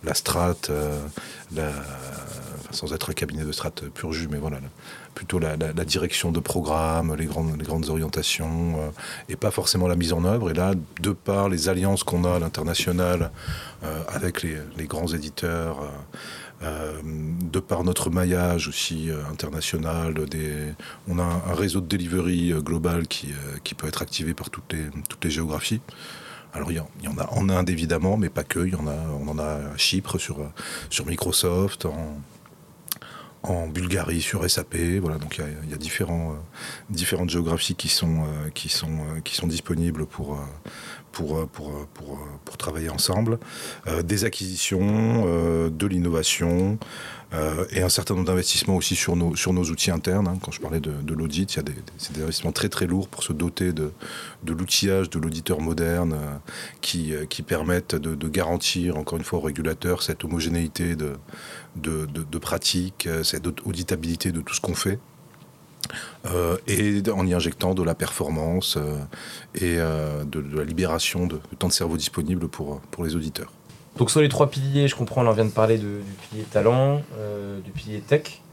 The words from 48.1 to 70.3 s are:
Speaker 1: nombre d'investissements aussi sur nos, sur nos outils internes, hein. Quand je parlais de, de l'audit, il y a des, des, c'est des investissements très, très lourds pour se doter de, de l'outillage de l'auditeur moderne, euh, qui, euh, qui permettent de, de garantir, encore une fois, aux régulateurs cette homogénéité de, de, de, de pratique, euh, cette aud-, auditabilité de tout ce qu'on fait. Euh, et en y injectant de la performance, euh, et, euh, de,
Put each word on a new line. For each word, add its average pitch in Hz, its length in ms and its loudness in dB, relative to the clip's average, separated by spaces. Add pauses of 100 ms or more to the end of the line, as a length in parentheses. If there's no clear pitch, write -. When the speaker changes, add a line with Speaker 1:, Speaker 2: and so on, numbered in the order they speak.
Speaker 1:
nombre 90 140 2
d'investissements 92 480 4
aussi 90 200 2
sur 87 200 2
nos, 85 200 4
sur 92 180 2
nos 90 100 4
outils 82 260 0
internes, 92 380 2
hein. 90 160 0
Quand - 80 -6
je - 100 -8
parlais 80 180 0
de, 78 120 -2
de 73 240 -4
l'audit, 80 400 0
il - 20 0
y - 40 0
a - 20 -2
des, 73 80 -4
des, 69 100 -10 (160)
c'est - 160 -8
des 76 80 -4
investissements 82 300 -2
très, - 180 0
très - 160 0
lourds 92 220 2
pour - 160 -8
se - 100 -2
doter 87 400 0
de, 78 180 -2 (520)
de 82 100 -2
l'outillage 92 560 2
de 85 80 -2
l'auditeur 80 420 0
moderne, 82 540 2
euh, 73 220 -4 (460)
qui, 80 300 -2
euh, 76 140 -4
qui - 160 -8
permettent 85 540 0
de, 80 180 -2
de 78 140 -4
garantir, 87 680 0
encore 76 200 -4
une 80 60 -2
fois, 87 160 -2
aux - 20 -4
régulateurs 80 640 0
cette - 200 -4
homogénéité 85 720 0
de, 76 180 -2 (600)
de, 78 300 -2
de, 73 180 -6
de 76 140 -6
pratique, 90 720 0
euh, 82 160 0
cette - 240 0
aud-, - 180 -4
auditabilité 85 680 0
de 82 100 0
tout - 120 -6
ce - 80 0
qu'on 85 140 0
fait. 104 240 0 (1300)
Euh, 87 300 2 (100)
et 101 420 4
en 95 160 4
y 90 80 4
injectant 87 400 2
de 92 80 2
la 82 140 2
performance, 80 800 0
euh, 73 220 -2 (560)
et, 87 240 2
euh, 76 440 0
de, 73 160 -4